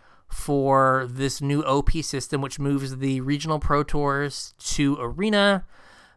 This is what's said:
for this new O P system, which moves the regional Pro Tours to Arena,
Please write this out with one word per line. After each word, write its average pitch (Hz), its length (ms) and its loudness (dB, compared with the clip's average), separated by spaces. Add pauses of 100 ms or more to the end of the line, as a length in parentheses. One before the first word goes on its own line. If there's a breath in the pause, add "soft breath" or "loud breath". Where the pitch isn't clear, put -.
(280 soft breath)
for 135 800 2
this 131 320 -4
new 143 240 0
O 139 180 2
P 156 200 4
system, 139 380 -4
which 139 180 -8
moves 139 400 -2
the 135 220 -2
regional 147 380 -2
Pro 147 240 2
Tours 143 760 -2
to 143 420 0
Arena, 196 640 0 (520 soft breath)